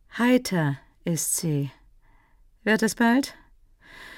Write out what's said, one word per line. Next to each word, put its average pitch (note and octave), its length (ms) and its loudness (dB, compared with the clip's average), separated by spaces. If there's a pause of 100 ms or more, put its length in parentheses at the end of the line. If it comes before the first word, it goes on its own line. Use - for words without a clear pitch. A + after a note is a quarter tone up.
(180)
Heiter G3+ 600 2 (280)
ist - 320 -4
sie. C#3+ 340 -2 (920)
Wird A3 200 2
es A3+ 120 0
bald? A#3+ 400 2 (840)